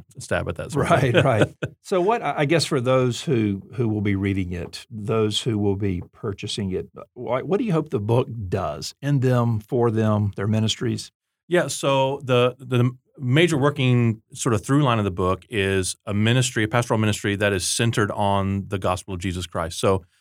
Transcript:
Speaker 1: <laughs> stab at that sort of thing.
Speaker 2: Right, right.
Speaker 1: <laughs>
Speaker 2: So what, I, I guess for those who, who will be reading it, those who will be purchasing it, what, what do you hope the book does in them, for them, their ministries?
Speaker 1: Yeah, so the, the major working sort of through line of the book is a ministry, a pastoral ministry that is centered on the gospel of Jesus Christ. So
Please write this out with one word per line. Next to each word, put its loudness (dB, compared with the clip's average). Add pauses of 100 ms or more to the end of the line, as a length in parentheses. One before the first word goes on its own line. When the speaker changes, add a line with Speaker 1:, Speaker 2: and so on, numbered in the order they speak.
Speaker 1:
<laughs> -20
stab -4
at -6
that -8
sort 0
of 4
thing. 2
Speaker 2:
Right, 4
right. 2
Speaker 1:
<laughs> -12
Speaker 2:
So -2
what, 0
I, -4
I 2
guess 2
for 0
those 2
who, 0 (120)
who -2
will 0
be 0
reading 0
it, -10
those -2
who -2
will 0
be -2 (120)
purchasing -6
it, -4 (240)
what, -4
what 0
do -4
you -2
hope 0
the -2
book 2 (220)
does -4
in 2
them, 2
for 0
them, 2
their -4
ministries? -2 (360)
Speaker 1:
Yeah, 2
so 0
the, 4
the 2 (300)
major 4
working 2 (100)
sort 0
of -2
through 4
line 4
of 2
the 0
book -2
is 0 (120)
a -4
ministry, 2
a 0
pastoral 0
ministry 0
that 2
is -2
centered 0
on -2
the -4
gospel -4
of -6
Jesus -4
Christ. -6
So 2 (180)